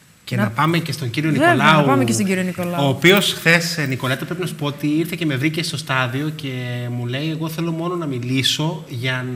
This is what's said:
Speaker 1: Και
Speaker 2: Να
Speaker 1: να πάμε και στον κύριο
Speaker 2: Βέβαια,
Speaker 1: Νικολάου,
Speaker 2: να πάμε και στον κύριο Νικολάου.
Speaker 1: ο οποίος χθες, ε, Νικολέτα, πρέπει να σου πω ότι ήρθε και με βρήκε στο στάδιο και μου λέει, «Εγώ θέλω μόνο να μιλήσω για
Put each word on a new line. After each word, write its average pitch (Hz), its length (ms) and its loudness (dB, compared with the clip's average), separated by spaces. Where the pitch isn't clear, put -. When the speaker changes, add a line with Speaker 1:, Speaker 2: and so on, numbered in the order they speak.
Speaker 1:
Και - 120 -6
Speaker 2:
Να 113 80 2
Speaker 1:
να 107 60 0
πάμε 160 300 2
και 156 120 -6
στον 120 180 -6
κύριο 151 220 0
Speaker 2:
Βέβαια, 330 220 4
Speaker 1:
Νικολάου, 151 240 6
Speaker 2:
να 147 60 6
πάμε - 200 4
και - 100 2
στον 214 120 2
κύριο 185 180 0
Νικολάου. 175 420 -2
Speaker 1:
ο - 20 4
οποίος 170 460 4
χθες, 165 440 2
ε, 151 80 -2
Νικολέτα, 131 400 -2
πρέπει 180 160 -6
να 165 60 -4
σου - 80 -8
πω 147 100 -6
ότι 143 220 -4
ήρθε 165 280 0
και 165 100 -4
με 143 100 0
βρήκε 156 280 -2
στο 156 140 -6
στάδιο 131 580 -2
και 139 160 -8
μου 120 140 -4
λέει, 139 240 -4
«Εγώ 160 200 -4
θέλω 165 220 -4
μόνο 170 240 -4
να 170 100 -4
μιλήσω 131 840 -2
για 127 360 -4